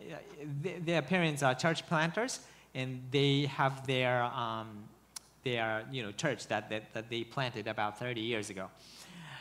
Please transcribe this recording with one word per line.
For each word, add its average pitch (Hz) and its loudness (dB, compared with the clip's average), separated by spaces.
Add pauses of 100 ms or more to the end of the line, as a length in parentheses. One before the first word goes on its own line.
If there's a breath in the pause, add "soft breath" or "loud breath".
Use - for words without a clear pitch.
Uh, - -10 (460)
th-, 180 -6
their 160 4
parents 156 4
are 131 6
church 165 2
planters, 170 2 (340 loud breath)
and 131 -4
they 139 6
have 135 0
their, 127 4
um, 113 -4 (600)
their, 113 0
you 135 -4
know, 104 -6
church 131 0
that, 110 0
that, 110 -4
that 113 -6
they 117 -2
planted 117 -4
about 107 -2
thirty 123 -4
years 110 -2
ago. 92 -8 (720 loud breath)